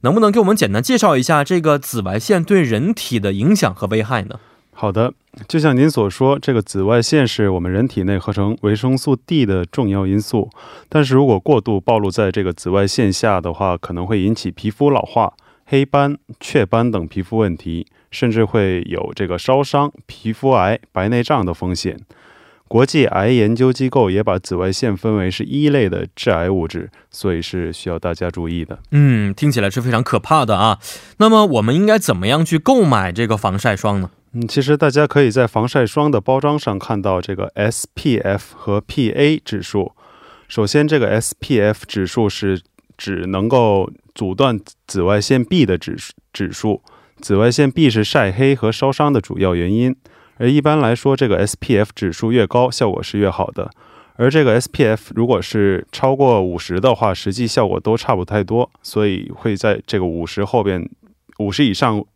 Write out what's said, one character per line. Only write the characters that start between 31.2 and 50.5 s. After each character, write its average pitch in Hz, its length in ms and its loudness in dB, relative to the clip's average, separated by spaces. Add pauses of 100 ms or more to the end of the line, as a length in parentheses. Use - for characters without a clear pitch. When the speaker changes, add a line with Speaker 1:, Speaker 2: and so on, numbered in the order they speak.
Speaker 1:
么 220 160 6
我 139 160 2
们 113 140 2
应 185 100 2
该 214 140 4
怎 123 180 0
么 90 120 -2
样 147 140 2
去 160 160 0
购 254 240 4
买 104 300 2
这 113 140 -2
个 107 100 0
防 98 220 0
晒 104 180 0
霜 101 240 -2
呢？ 90 100 -6 (220)
Speaker 2:
嗯， 117 160 -6
其 139 140 0
实 143 120 2
大 147 140 2
家 143 180 2
可 143 160 2
以 123 80 4
在 120 160 2
防 113 220 -2
晒 127 160 2
霜 147 260 0
的 127 80 0
包 131 220 0
装 147 180 0
上 101 200 -4
看 104 240 -6
到 95 180 0
这 95 160 -8
个 98 180 -8
S 107 400 -2
P 127 240 0
F - 380 -4
和 104 240 -2
P 117 300 -2
A 151 280 2
指 101 240 -8
数。 - 300 -4 (560)
首 107 180 -2
先， 147 220 2
这 151 100 2
个 107 120 2
S 110 280 -2
P 110 220 0
F 104 260 2
指 95 200 -4
数 110 220 -2
是 95 340 -4 (340)
指 90 320 -8
能 98 200 -2
够 110 420 2 (240)
阻 95 200 -4
断 123 240 2 (280)
紫 95 160 -2
外 98 160 2
线 127 240 2
B 165 220 2
的 92 140 0
指-， - 180 -10 (360)
指 - 200 -6
数。 - 300 -4 (380)
紫 98 160 0
外 113 140 4
线 143 180 2
B 151 220 2
是 110 140 2
晒 104 260 0
黑 135 240 2
和 113 160 -2
烧 135 220 -2
伤 147 200 0
的 120 80 2
主 - 200 -8
要 90 160 2
原 87 160 -2
因， 123 240 0 (400)
而 123 120 0
一 147 120 4